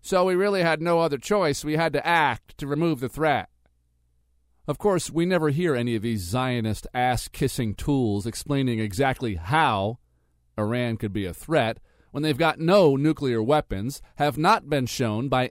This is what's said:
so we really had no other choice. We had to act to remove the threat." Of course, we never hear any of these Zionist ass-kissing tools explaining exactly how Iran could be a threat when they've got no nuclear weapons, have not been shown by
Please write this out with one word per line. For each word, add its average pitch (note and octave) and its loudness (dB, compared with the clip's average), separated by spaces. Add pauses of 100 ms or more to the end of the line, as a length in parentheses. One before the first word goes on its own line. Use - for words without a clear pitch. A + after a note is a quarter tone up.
so F#3 2
we F#3 2
really G3 2
had D#3 2
no E3+ 2
other D3 0
choice. E3+ 0
We D3+ -2
had D#3+ 0
to C#3 -2
act D#3 0
to C#3+ -8
remove D3+ 0
the B2+ -6
threat." C#3 0 (1160)
Of D3 -4
course, F#3+ 0
we E3+ 0
never E3+ 2
hear D3+ 0
any A#2+ 0
of G2+ -2
these A2+ -2
Zionist A#2 -2
ass-kissing B2+ -2
tools A2+ 0
explaining B2+ -2
exactly A2 -2
how A2 0 (580)
Iran A#2 -2
could G#2 -6
be G2 -4
a F2 -8
threat A#2+ -2 (320)
when C#3+ -6
they've D3+ 0
got D#3+ 2
no E3 6
nuclear C3+ 0
weapons, B2 -2 (140)
have C#3+ -2
not F3 2
been C3+ 0
shown A#2 -2
by B2+ 0